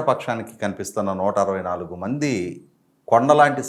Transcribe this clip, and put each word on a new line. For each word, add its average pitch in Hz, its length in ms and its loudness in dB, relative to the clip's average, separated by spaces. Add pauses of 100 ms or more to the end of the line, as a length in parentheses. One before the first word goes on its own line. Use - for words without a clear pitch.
పక్షానికి 113 440 -4 (100)
కనిపిస్తున్న 101 580 -4
నూట 101 140 0 (100)
అరవై 95 240 -2
నాలుగు 87 340 -6
మంది 139 300 -2 (760)
కొండలాంటి 139 580 6